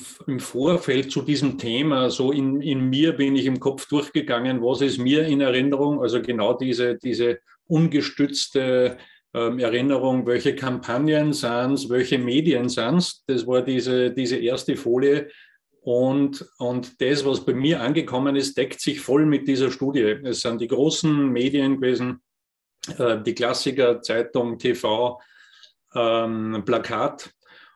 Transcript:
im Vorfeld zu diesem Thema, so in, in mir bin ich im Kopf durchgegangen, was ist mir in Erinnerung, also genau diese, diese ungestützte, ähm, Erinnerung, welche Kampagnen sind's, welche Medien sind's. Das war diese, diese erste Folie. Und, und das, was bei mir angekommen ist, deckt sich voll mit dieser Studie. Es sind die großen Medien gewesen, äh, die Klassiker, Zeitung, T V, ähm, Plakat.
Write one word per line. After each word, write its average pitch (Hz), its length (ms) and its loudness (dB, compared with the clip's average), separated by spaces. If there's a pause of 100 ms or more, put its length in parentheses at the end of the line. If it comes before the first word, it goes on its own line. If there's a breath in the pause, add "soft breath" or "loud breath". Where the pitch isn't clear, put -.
(280)
im 131 100 -2
Vorfeld 135 720 0
zu 139 120 -2
diesem 135 360 0
Thema, 127 500 0
so 131 220 0
in, 135 300 0
in 131 280 0
mir 151 260 2
bin 139 200 2
ich 135 120 2
im 127 120 0
Kopf 135 300 -4
durchgegangen, 131 720 -2
was 127 180 0
ist 139 180 0
mir 143 280 2
in 143 140 2
Erinnerung, 139 600 2
also 120 220 0
genau 117 340 0
diese, 120 400 0
diese 120 440 -2 (260 soft breath)
ungestützte, 135 1300 2 (380 loud breath)
ähm, 120 240 -2
Erinnerung, 127 680 2
welche 123 300 2
Kampagnen 147 760 0
sind's, 123 560 -2
welche 127 300 2
Medien 123 500 2
sind's. 131 580 0
Das 120 180 -2
war 127 180 2
diese, 127 500 0
diese 127 240 -2
erste 123 400 -2
Folie. 139 540 2 (520 loud breath)
Und, 135 640 0 (120)
und 123 420 -6
das, 135 240 0
was 135 180 0
bei - 120 0
mir 139 260 0
angekommen 139 560 -2
ist, - 220 -2
deckt - 240 -4
sich - 180 -4
voll 147 240 2
mit 143 240 2
dieser 131 220 2
Studie. 127 540 0
Es 120 180 -4
sind 117 180 -4
die 117 60 -4
großen 143 640 2
Medien 135 460 0
gewesen, 123 440 -2 (800)
äh, 113 240 0
die 110 120 -2
Klassiker, 120 680 0
Zeitung, 117 560 -2
T 123 160 0
V, 120 440 -2 (760 loud breath)
ähm, 113 720 0
Plakat. 117 640 -2 (440 soft breath)